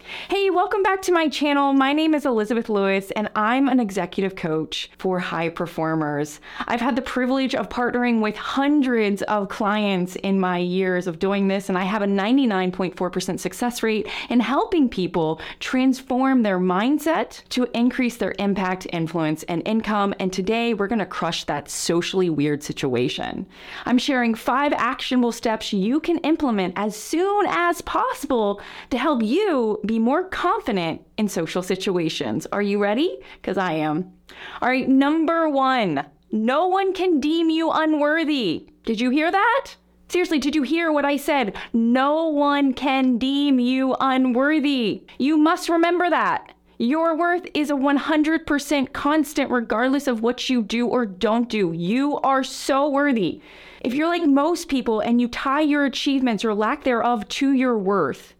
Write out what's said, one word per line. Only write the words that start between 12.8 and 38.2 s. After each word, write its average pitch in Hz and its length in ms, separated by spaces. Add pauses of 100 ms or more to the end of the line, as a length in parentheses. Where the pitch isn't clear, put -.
four 180 140
percent 180 280
success - 440
rate 220 260 (220)
in 240 100
helping 285 480
people 165 540 (180)
transform 262 840
their 190 180
mindset 262 920
to 247 240
increase 247 420
their - 220
impact, 185 560
influence, 160 480
and 170 260
income. 208 520
And 190 120
today, 226 400
we're 202 140
gonna 202 180
crush - 400
that 147 240
socially 175 640
weird 147 320
situation. 127 840 (380)
I'm 240 140
sharing 247 360
five 285 380
actionable 240 600
steps 220 380
you 220 300
can 339 180
implement 240 580
as 208 200
soon 392 500
as 339 360
possible 247 800 (260)
to - 80
help 254 260
you 254 600
be 226 140
more 254 240
confident 349 800 (160)
in 214 100
social 180 340
situations. 175 920
Are 202 100
you 202 160
ready? 214 400 (240)
'Cause 190 160
I 185 140
am. 156 400 (500)
All 233 60
right, 254 200
number 311 600
one, 262 560 (260)
no 254 380
one 381 240
can 359 260
deem 320 320
you 320 220
unworthy. 294 960 (160)